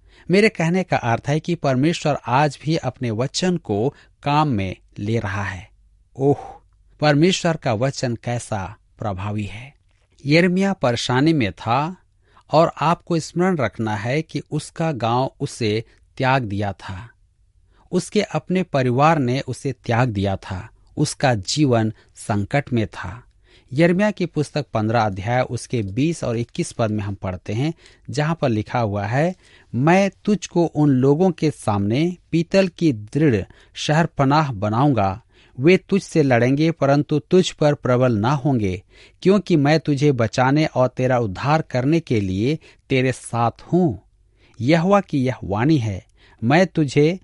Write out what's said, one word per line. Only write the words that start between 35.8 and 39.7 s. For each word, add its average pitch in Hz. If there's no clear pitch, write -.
लड़ेंगे, 135
परंतु 143
तुझ -
पर 147
प्रबल 127
ना 110
होंगे, 120
क्योंकि 185
मैं 151